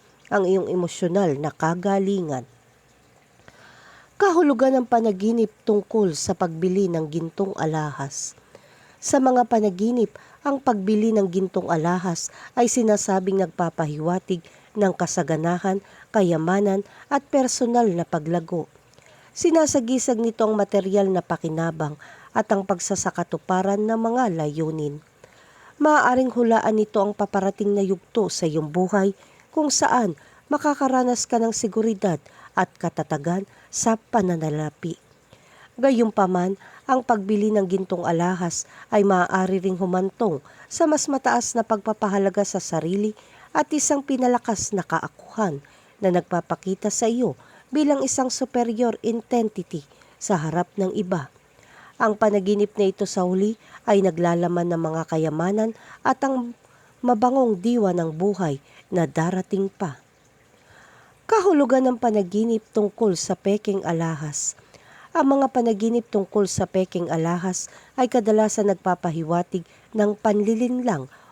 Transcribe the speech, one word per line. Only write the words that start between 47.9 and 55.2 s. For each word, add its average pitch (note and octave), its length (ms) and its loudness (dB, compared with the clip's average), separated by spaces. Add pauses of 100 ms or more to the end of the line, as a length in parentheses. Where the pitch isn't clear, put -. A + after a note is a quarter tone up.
isang C4 240 -2
superior A#3 720 -2
entity A3 880 -4 (320)
sa - 160 -2
harap D#3 400 -2
ng F#3+ 160 -2
iba. F3+ 400 -4 (680)
Ang G#3+ 160 2
panaginip G#3 640 2
na G3+ 80 4
ito F#3+ 160 -2
sa F#3 240 -2
huli G3 320 0 (240)
ay G#3 160 4
naglalaman F3 720 0
ng E3 80 -2
mga D#3+ 220 -2 (100)
kayamanan E3+ 640 -2 (240)